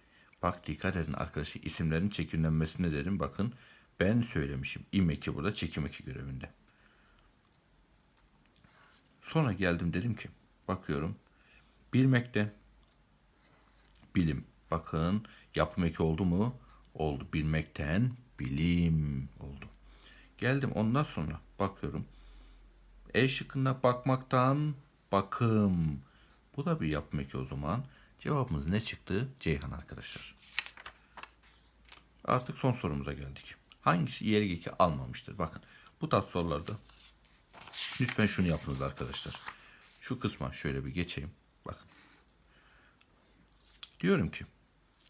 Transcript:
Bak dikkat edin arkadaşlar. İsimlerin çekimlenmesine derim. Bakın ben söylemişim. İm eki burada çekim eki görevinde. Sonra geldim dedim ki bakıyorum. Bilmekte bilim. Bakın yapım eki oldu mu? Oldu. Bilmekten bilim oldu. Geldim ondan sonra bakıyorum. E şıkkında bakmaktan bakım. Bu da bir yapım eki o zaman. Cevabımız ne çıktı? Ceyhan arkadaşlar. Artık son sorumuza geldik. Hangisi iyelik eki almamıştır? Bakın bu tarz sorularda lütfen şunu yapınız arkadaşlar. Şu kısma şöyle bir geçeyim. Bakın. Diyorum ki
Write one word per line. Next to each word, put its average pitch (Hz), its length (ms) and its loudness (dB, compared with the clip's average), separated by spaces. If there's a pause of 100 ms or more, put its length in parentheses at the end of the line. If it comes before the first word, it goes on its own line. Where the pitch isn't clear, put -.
(420)
Bak - 260 -2
dikkat 90 280 -2
edin 78 180 -2
arkadaşlar. - 480 -6
İsimlerin 82 480 0
çekimlenmesine 80 800 0
derim. 78 280 -2
Bakın 98 340 -2 (460)
ben 110 220 4
söylemişim. 69 680 -4
İm 92 180 4
eki 71 260 -2
burada 82 180 -2
çekim 78 320 -4
eki - 200 -10
görevinde. 67 440 -10 (2750)
Sonra 143 320 2
geldim 87 400 2
dedim 110 220 0
ki - 140 -10 (380)
bakıyorum. 85 480 -2 (800)
Bilmekte 123 600 4 (1600)
bilim. 78 300 2 (260)
Bakın 85 540 0 (300)
yapım 78 280 2
eki 82 200 2
oldu 80 220 4
mu? 101 300 2 (380)
Oldu. 76 400 -2
Bilmekten 78 800 0 (280)
bilim 76 880 2 (100)
oldu. 69 260 -12 (720)
Geldim 135 340 0
ondan 113 320 2
sonra 80 380 -4 (180)
bakıyorum. 80 460 -2 (1080)
E 127 140 6
şıkkında 131 560 0
bakmaktan 131 920 4 (360)
bakım. 98 880 4 (560)
Bu 143 80 -6
da 165 160 0
bir 80 60 0
yapım 73 320 -2
eki 67 180 -6
o 67 80 -4
zaman. 73 400 -4 (340)
Cevabımız 135 480 0
ne 104 140 2
çıktı? 113 480 -4 (100)
Ceyhan 67 320 0
arkadaşlar. - 640 -12 (1900)
Artık 127 320 0
son 127 140 4
sorumuza 73 420 -2
geldik. 69 420 -12 (260)
Hangisi 156 440 2
iyelik 104 340 2
eki - 120 -8
almamıştır? 69 640 0
Bakın - 240 -4 (400)
bu 160 80 -4
tarz 101 160 4
sorularda 85 480 -2 (1300)
lütfen 110 240 2
şunu 98 220 2
yapınız 73 340 0
arkadaşlar. 67 540 -6 (640)
Şu - 180 -6
kısma 69 320 -4
şöyle 67 340 -4
bir 65 60 -6
geçeyim. 82 400 -6 (340)
Bakın. - 220 -14 (2000)
Diyorum 165 320 2
ki - 140 -10 (640)